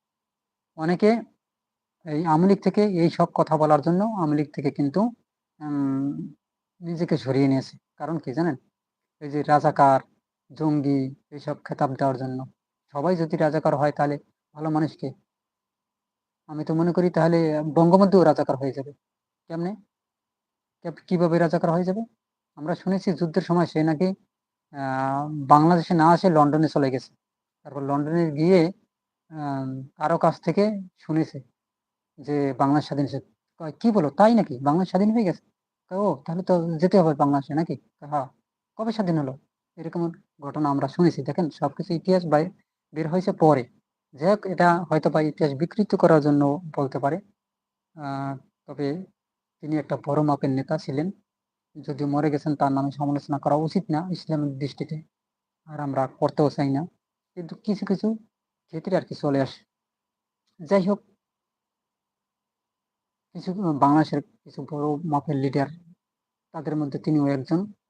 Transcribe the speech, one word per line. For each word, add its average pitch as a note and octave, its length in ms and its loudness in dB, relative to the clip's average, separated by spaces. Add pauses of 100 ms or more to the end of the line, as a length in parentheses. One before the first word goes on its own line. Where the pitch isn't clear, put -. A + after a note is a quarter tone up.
(760)
অনেকে F3+ 460 2 (800)
এই D#3 220 -4
আওয়ামী E3 220 4
লীগ G3 140 4
থেকে G3+ 220 2
এই F3 260 2
সব E3+ 240 2
কথা D#3+ 220 2
বলার D3+ 240 4
জন্য F3 240 0
আওয়ামী F3+ 320 -2
লীগ D3 180 -2
থেকে C#3+ 160 -4
কিন্তু, C#3+ 300 -2 (580)
উম, C#3+ 760 -6 (460)
নিজেকে E3+ 360 -2
সরিয়ে C3+ 320 0
নিয়েছে। C3+ 300 -2 (180)
কারণ D3+ 220 -6
কি C#3+ 140 -8
জানেন? D#3 240 -2 (640)
এই D3 100 -12
যে C#3+ 120 -2
রাজাকার, C#3 580 4 (560)
জঙ্গি C#3+ 580 -2 (160)
এইসব D3 340 -10
খেতাব D3 300 -4
দেওয়ার C3+ 220 0
জন্য। C3 300 -8 (460)
সবাই D#3+ 240 0
যদি E3 200 -2
রাজাকার D#3 400 0
হয় C#3+ 160 0
তাহলে D3 260 -2 (340)
ভালো D3+ 180 -6
মানুষ D#3 260 0
কে? C3+ 160 -8 (1300)
আমি D3+ 180 -8
তো D#3+ 100 -2
মনে E3 180 2
করি F3 180 2
তাহলে D#3+ 520 2
বঙ্গবন্ধুও E3+ 640 6
রাজাকার D3 320 2
হয়ে C3 160 -4
যাবে। C#3 200 -12 (560)
কেমনে? E3+ 280 -6 (1080)
কে-, E3 240 -14
কিভাবে E3+ 320 2
রাজাকার E3+ 320 0
হয়ে E3+ 140 0
যাবে? F#3+ 160 -4 (560)
আমরা D#3 180 -6
শুনেছি F#3 380 -2
যুদ্ধের E3 300 -2
সময় E3+ 240 0
সে D#3 160 -2
নাকি, E3 320 0 (580)
আহ, C3+ 580 -4
বাংলাদেশে D#3 640 4
না D#3+ 160 6
আসে E3+ 200 4
লন্ডনে D3+ 380 4
চলে C#3 220 0
গেছে। B2+ 240 -8 (480)
তারপর C#3+ 200 -12
লন্ডনে D3 500 0
গিয়ে, E3 400 4 (560)
আহ, C3+ 540 -8 (120)
কারো D#3+ 240 0
কাছ E3 220 0
থেকে G3+ 400 0 (180)
শুনেছে D#3 420 -4 (800)
যে C#3+ 400 -2
বাংলাদেশ C#3 280 2
স্বাধীন C#3+ 200 -2
হয়েছে। C3 140 -8 (380)
কয়, D#3 140 -10
"কি - 180 0
বলো, F3+ 200 2
তাই A3 240 4
নাকি? D3+ 240 0
বাংলাদেশ D3 300 0
স্বাধীন G#3 240 2
হয়ে A3+ 120 2
গেছে?" E3+ 160 -2 (500)
কয়, F#3 80 -6
"ও, G3 280 -2
তাহলে E3+ 160 -4
তো E3+ 360 0
যেতে F#3 200 4
হবে D#3+ 160 4
বাংলাদেশে C#3+ 400 0
নাকি?" D#3+ 220 -2
কয়, - 320 -20
"হ্যাঁ।" C#3+ 200 -4 (480)
"কবে A3+ 160 -4
স্বাধীন F3+ 260 0
হলো?" C3+ 200 -4 (380)
এরকম E3 360 -6 (280)
ঘটনা D3 300 -2
আমরা C#3 180 0
শুনেছি। D#3 340 2
দেখেন, C#3+ 280 -4
সবকিছু E3 420 -6
ইতিহাস F3+ 340 0
বাই-, D#3 240 2 (440)
বের D#3+ 140 -6
হয়েছে F#3 240 -2
পরে। D3 360 4 (440)
যাই D3 180 0
হোক, G#3 160 0
এটা F3 360 2
হয়তো D#3 280 0
বা D#3 100 2
ইতিহাস D3+ 320 -2
বিকৃত E3+ 420 -2
করার E3 260 6
জন্য C#3+ 400 2 (160)
বলতে C3+ 220 -4
পারে। C#3 220 -2 (760)
আহ, C#3 440 -8 (280)
তবে D3 380 -6 (560)
তিনি D#3 160 -4
একটা D3 200 -4 (100)
বড় D3 160 0
মাপের D3 280 0
নেতা C3+ 280 -2
ছিলেন। D3+ 320 -4 (680)
যদিও C#3+ 260 -6
মরে D3 240 0
গেছেন, D3 260 -2
তার C#3 160 0
নামে C3+ 180 0
সমালোচনা C#3+ 480 -4
করা C#3+ 160 0
উচিত D#3+ 360 0
না D#3+ 200 -2
ইসলামের D3 480 -4
দৃষ্টিতে, C#3+ 440 -8 (640)
আর D3+ 160 -12
আমরা C3+ 260 -2
করতেও C#3+ 440 0
চাই C#3 200 -2
না, C#3 160 -2 (480)
কিন্তু F3+ 200 -14
কিছু G3 320 -6
কিছু G#3 280 -2 (520)
ক্ষেত্রে D#3+ 300 -4
আর D3+ 80 -2
কি - 100 -14
চলে C#3 260 0
আসে। - 240 -6 (1000)
যাই F#3+ 180 2
হোক, G3 180 0 (2250)
কিছু F3 220 -10 (240)
বাংলাদেশের D3 440 2
কিছু - 480 -18
বড় D3 340 -4
মাপের D3 320 -2
লিডার, C#3 300 -2 (840)
তাদের D#3 240 -8
মধ্যে D3 220 -4
তিনিও D3 280 2
একজন D#3 460 -2 (180)